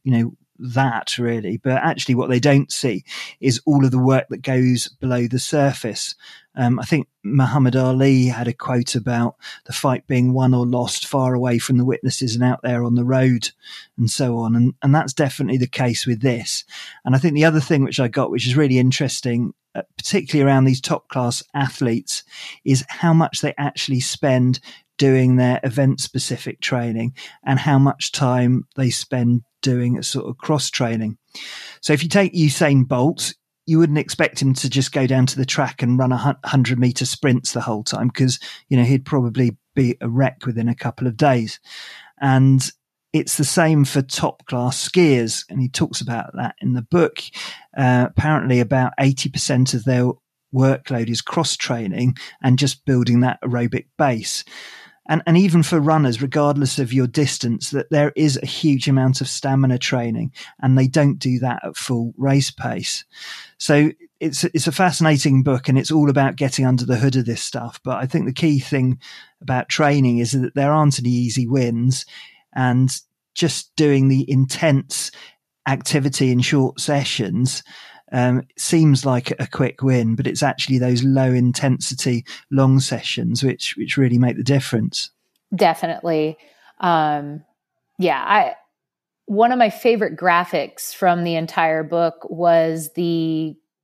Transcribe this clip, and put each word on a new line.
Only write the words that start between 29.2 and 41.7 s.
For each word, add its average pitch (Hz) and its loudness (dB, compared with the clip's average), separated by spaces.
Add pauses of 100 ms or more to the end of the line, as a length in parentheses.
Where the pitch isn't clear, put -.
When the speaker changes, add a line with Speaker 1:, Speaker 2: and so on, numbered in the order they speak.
Speaker 1:
doing 123 0
a - -8
sort - -6
of 127 -10
cross - -2
training. 113 -4 (600)
So - 0
if 151 2
you 170 -2
take 190 2
Usain 147 4
Bolt, 131 -2 (320)
you 160 4
wouldn't 156 4
expect - -2
him 135 4
to 131 -2
just 131 -2
go 135 0
down 131 4
to 131 -2
the 131 0
track - -4
and 123 2
run 127 2
a 123 -2
hu-, 139 -2
hundred 127 2
meter 123 0
sprints 127 -2
the 117 -4
whole 110 -4
time, 113 -2
'cause, 131 0 (300)
you 139 2
know, 123 4
he'd 135 2
probably 123 0 (180)
be 120 2
a 117 -4
wreck 127 -2
within 113 -2
a 117 0
couple - -6
of 113 -4
days. 123 0 (600)